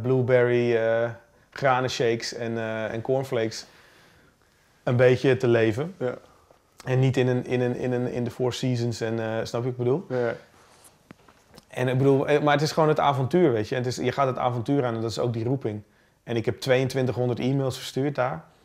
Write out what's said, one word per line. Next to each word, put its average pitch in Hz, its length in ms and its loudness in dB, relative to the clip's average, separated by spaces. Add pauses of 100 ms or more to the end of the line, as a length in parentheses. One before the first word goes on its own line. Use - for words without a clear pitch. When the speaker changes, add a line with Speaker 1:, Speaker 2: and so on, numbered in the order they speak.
Speaker 1:
blueberry, 120 760 4
eh, 113 340 2 (420)
granenshakes 123 840 0
en, 113 240 -6
eh, 110 360 -4
en 113 80 -6
cornflakes 131 640 -2 (1200)
een 131 100 2
beetje 127 420 6
te 127 100 0
leven. 117 520 2
Speaker 2:
Ja. 123 160 -4 (720)
Speaker 1:
En 127 140 0
niet 131 180 2
in 127 100 2
een, 127 180 0
in 123 160 0
een, 123 140 0
in 127 160 -4
een, 123 200 -2
in 123 120 -4
de 117 80 -6
Four 123 220 -2
Seasons 120 480 -2
en, 113 180 -4
eh, 113 60 -4 (180)
snap 120 200 -6
je 127 80 -4
wat - 0 -
ik 120 60 -8
bedoel? 123 320 0
Speaker 2:
Ja, 127 80 -4 (100)
ja. 113 60 -2 (1300)
Speaker 1:
En 127 200 -2
ik 131 100 0
bedoel, 139 300 4
eh, 147 140 4
maar 147 120 4
het 143 80 2
is 151 100 0
gewoon 156 180 2
het 151 100 2
avontuur, 143 520 2
weet 107 180 0
je. 135 60 -4
Het 123 100 -2
is, 123 100 -4
je 123 160 -2
gaat 139 160 0
het 127 100 -2
avontuur 127 480 0
aan 117 100 -2
en 113 60 -4
dat 113 100 -4
is - 80 -8
ook 120 140 0
die 113 100 -4
roeping. 117 380 -4 (420)
En 117 120 -6
ik 113 100 -2
heb - 140 -4
tweeëntwintighonderd 123 800 0
e-mails 131 380 -2
verstuurd 143 380 -4
daar. 139 280 -4 (220)